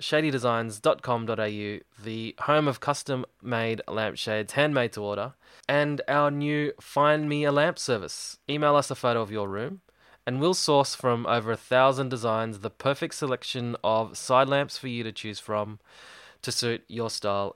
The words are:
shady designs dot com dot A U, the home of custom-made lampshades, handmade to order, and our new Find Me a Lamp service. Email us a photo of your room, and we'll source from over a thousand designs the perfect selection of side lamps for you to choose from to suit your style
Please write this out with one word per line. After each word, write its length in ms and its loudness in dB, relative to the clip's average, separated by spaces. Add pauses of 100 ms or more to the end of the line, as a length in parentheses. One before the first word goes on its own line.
shady 280 2
designs 520 -2
dot 200 2
com 240 -2
dot 140 -2
A 80 0
U, 340 -6 (220)
the 360 -8
home 280 2
of 140 -2
custom-made 1040 -4
lampshades, 640 -4
handmade 400 2
to 100 -8
order, 320 -4 (360)
and 400 2
our 200 4
new 520 -2
Find 480 2
Me 160 0
a 80 4
Lamp 260 2
service. 580 -4 (120)
Email 260 4
us 160 2
a 40 -6
photo 260 2
of 100 -4
your 160 -2
room, 320 -6 (460)
and 160 0
we'll 120 4
source 400 4
from 320 0
over 240 0
a 80 -2
thousand 520 4
designs 500 -2
the 100 -6
perfect 460 -2
selection 680 -4
of 360 0
side 320 4
lamps 280 0
for 120 -10
you 140 -6
to 100 -8
choose 260 -10
from 400 -4 (600)
to 100 -4
suit 380 -2
your 200 -6
style 460 -2